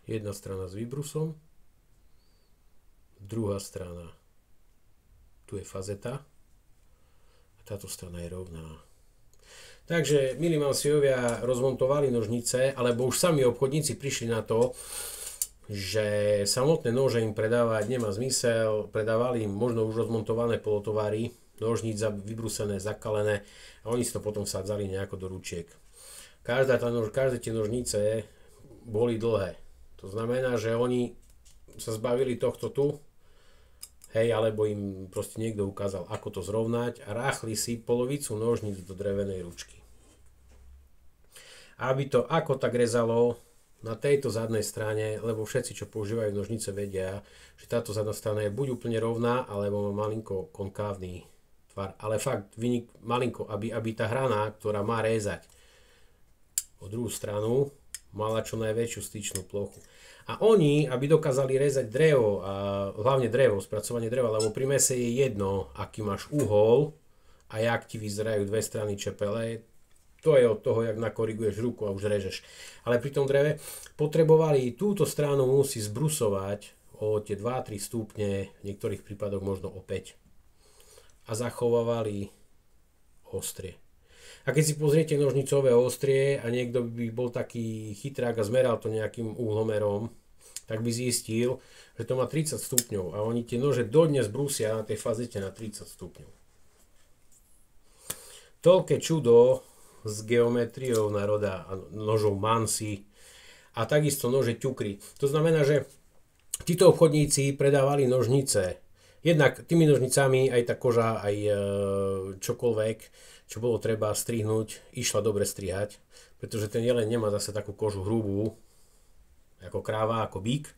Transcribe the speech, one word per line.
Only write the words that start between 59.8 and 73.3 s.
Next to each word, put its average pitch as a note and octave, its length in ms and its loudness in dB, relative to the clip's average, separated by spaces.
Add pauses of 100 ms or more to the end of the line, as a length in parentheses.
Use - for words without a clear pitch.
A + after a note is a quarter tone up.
A - 160 -8
oni, D3+ 480 6
aby B2+ 160 -2
dokázali C#3 560 4
rezať C3 320 0
drevo, B2+ 480 6
a G2 120 -6 (440)
hlavne B2+ 320 2
drevo, A2+ 320 4
spracovanie A2+ 480 -6
dreva, A#2+ 240 0
lebo A2 240 0
pri C3 80 0
mese C3 320 2
je A#2+ 240 0
jedno, G2 560 0
aký G#2 240 -10
máš G2+ 320 -6
uhol A#2+ 640 6 (560)
a A2 80 -6
jak A#2 240 0
ti A2 160 -10
vyzerajú G#2 480 -2
dve G#2+ 160 0
strany G#2 320 -4
čepele, A2 720 -6 (560)
to D#3 100 6
je B2 140 10
od G#2+ 160 0
toho, A2+ 160 2
jak A2+ 160 -2
nakoriguješ A2 640 -2
ruku A#2 240 -4
a G2+ 80 -2
už G2 160 -4
režeš. G2 320 -2 (480)
Ale A#2+ 100 4
pri C#3 140 -4
tom C#3 160 2
dreve D3 320 2 (400)